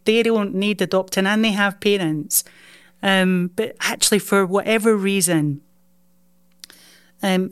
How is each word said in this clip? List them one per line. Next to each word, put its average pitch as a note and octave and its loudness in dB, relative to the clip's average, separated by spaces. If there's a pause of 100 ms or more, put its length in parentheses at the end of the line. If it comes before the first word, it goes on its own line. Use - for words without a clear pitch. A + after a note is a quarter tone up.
they A3+ 2
don't A3 0
need G3+ -2
adopting, F#3 -2
and G#3+ 0
they A3 0
have G3+ -2
parents. E3+ -2 (580)
Um, F#3 2
but - -6
actually, - 0
for G3 2
whatever G#3 2
reason, F3 0 (1600)
um, F#3+ 0